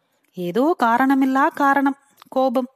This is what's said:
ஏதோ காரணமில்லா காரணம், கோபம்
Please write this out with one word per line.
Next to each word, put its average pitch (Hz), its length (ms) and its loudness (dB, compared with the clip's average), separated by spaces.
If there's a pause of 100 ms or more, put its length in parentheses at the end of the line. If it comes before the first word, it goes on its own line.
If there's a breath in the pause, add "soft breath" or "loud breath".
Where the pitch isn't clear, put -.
(340)
ஏதோ 180 500 -2
காரணமில்லா 269 640 2
காரணம், 277 500 0 (320)
கோபம் 262 460 -2